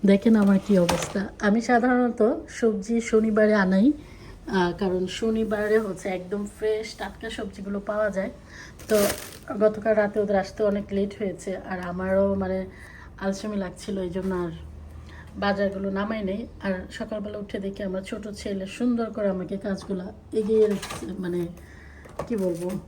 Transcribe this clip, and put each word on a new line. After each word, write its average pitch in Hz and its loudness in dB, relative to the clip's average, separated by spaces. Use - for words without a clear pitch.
দেখেন 202 6
আমার 196 6
কি 208 4
অবস্থা। 170 0
আমি 208 4
সাধারণত 247 4
সবজি 220 2
শনিবারে 220 6
আনাই, 190 6
আহ, - -2
কারণ 185 2
শনিবারে 214 2
হচ্ছে 185 -6
একদম 185 -6
ফ্রেশ 214 -2
টাটকা 202 -10
সবজিগুলো 202 -6
পাওয়া 214 0
যায়। 202 -2
তো 214 4
গতকাল 214 4
রাতে 208 2
ওদের 202 2
আসতে - -6
অনেক 202 -2
লেট 202 0
হয়েছে, 190 -4
আর 185 -4
আমারও 190 2
মানে 185 -2
আলসেমি 202 -2
লাগছিল, 185 -8
এই 170 -6
জন্য 190 -2
আর 165 -6
বাজারগুলো 196 0
নামাই 214 -2
নেই। 208 -4
আর 196 -2
সকালবেলা 208 -8
উঠে 208 -8
দেখি 196 -6
আমার 185 -4
ছোট 214 -8
ছেলে 196 -4
সুন্দর 233 2
করে 208 0
আমাকে 185 -4
কাজগুলা 190 -4
এগিয়ে 220 6
রাখছে, - -6
মানে 175 -2
কি 240 -2
বলবো 175 -2